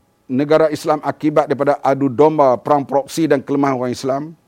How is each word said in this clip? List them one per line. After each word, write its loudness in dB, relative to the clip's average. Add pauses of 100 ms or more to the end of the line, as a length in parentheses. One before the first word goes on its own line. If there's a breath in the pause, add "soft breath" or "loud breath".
(240)
negara 2
Islam -4
akibat 0
daripada 0
adu 0
domba, 2
perang 0
proksi -2
dan 0
kelemahan 0
orang -4
Islam, -6 (260)